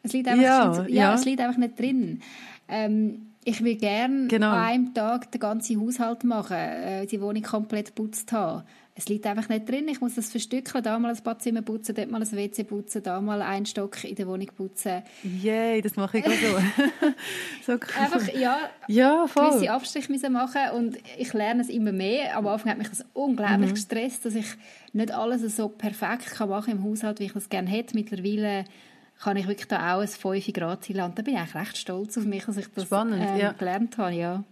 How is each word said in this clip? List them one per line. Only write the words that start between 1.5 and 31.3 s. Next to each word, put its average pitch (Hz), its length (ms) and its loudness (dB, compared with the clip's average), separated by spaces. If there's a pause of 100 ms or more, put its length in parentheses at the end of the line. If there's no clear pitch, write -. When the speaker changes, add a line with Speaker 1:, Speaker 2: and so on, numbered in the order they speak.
Speaker 1:
nicht 240 200 2
drin. 240 440 0 (480)
Ähm, 214 560 0 (180)
ich 226 180 -2
will 233 140 2
gerne 233 540 2
Speaker 2:
Genau. 214 220 6
Speaker 1:
an 226 120 6
einem 247 300 2
Tag 240 400 0
den 240 80 -4
ganzen 220 400 0
Haushalt 233 420 -2
machen, 220 320 0
äh, 175 520 -4
die 208 120 -4
Wohnung 208 240 -2
komplett 214 500 -4
putzt - 380 -6
haben. 165 320 0 (340)
Es 196 120 -8
liegt 208 180 -2
einfach 214 220 -2
nicht 220 200 -2
drin. 285 200 -2
Ich 269 100 -4
muss 240 160 -2
das 220 160 -4
verstückeln, 254 500 -4
da 226 160 -2
mal 233 160 0
ein 226 80 -8
Badzimmer 226 400 -2
putzen, 220 340 -6
dort 214 140 -4
mal 226 120 -4
ein 214 100 -4
W 202 180 -4
C 208 140 -6
putzen, 202 400 -6
da 185 160 -4
mal 208 220 -2
einen 196 240 -2
Stock 202 400 -6
in 196 100 -8
der 196 100 -4
Wohnung 185 300 -6
putzen. 190 480 -6 (400)
Speaker 2:
Yay, 220 380 2
das 202 160 -2
mache 196 220 0
ich 202 60 -2
auch 220 60 4
so. 220 260 2 (540)
<laughs> - 540 -10
So 262 80 0
cool. 240 60 0 (200)
Speaker 1:
Einfach, 269 340 4
ja, 254 240 2 (300)
Speaker 2:
Ja, 277 400 8
voll. 294 220 6
Speaker 1:
gewisse 220 220 4
Abstriche 262 380 -4
müssen 277 220 0
machen 254 460 0
und 233 200 0 (200)
ich 254 160 -4
lerne 226 280 2
es 247 60 0
immer 220 240 0
mehr. 196 460 0
Am 214 100 0
Anfang 214 240 0
hat - 60 -2
mich 214 100 -6
das - 160 -8 (100)
unglaublich 208 580 2
Speaker 2:
Mhm. - 20 0
Speaker 1:
gestresst, 226 520 -4
dass 226 100 -2
ich 220 100 -2 (480)
nicht 220 180 0
alles 233 300 0 (160)
so 214 100 0
perfekt 214 600 -4
kann - 200 -4
machen 208 240 -2
im 196 140 -2
Haushalt, 214 340 -2
wie 202 60 -4
ich 196 80 -10
das 202 160 -8
gerne 185 180 -2
hätte. 226 300 -2
Mittlerweile 202 680 -2 (580)
kann 202 140 0
ich 196 120 0
wirklich 202 200 -6
da 180 280 0
auch 190 60 2
ein 208 60 0
fünf 196 460 -4
Grad 180 320 -4
Ziel 190 160 -4
haben. 175 140 -4
Da 233 60 -6
bin 269 120 -2